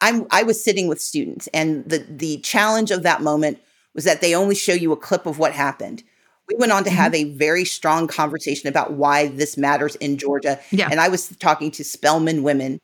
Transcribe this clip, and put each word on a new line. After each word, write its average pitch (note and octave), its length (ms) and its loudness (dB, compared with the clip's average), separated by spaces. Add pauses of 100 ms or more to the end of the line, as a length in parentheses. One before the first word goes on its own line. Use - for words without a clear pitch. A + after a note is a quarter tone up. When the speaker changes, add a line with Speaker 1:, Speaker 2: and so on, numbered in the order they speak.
Speaker 1:
I'm, A3+ 300 2
I G3 140 4
was A3+ 180 0
sitting F#3+ 240 0
with E3 140 -2
students, - 480 -6
and D#3 400 -2
the, D#3+ 100 0 (100)
the D3+ 300 -8
challenge G#3+ 520 0
of F3+ 120 0
that E3 200 2
moment D3+ 360 0 (360)
was D3 100 -8
that E3 160 2
they E3+ 140 2
only G3 200 2
show F#3+ 200 0
you E3+ 180 0
a D3 40 2
clip - 300 -4
of D3+ 120 -6
what D#3 140 2
happened. C3+ 520 -6 (440)
We G#3+ 80 -4
went A#3+ 140 2
on G3 140 2
to G3 60 -2
have E3 220 4
Speaker 2:
Mm-hmm. D3+ 220 0
Speaker 1:
a - 40 -14
very D#3+ 260 2
strong E3 420 0
conversation D3 640 -4
about D3 240 0
why C#3+ 360 2
this C#3 280 -4
matters C#3 400 0
in C#3+ 200 -4
Georgia. C#3 440 -2 (100)
Speaker 2:
Yeah. F#3+ 200 0
Speaker 1:
And D#3 100 0
I F3 80 4
was F3+ 200 -2 (100)
talking D#3 340 0
to - 100 -12
Spelman D#3+ 640 0
women. C3+ 400 0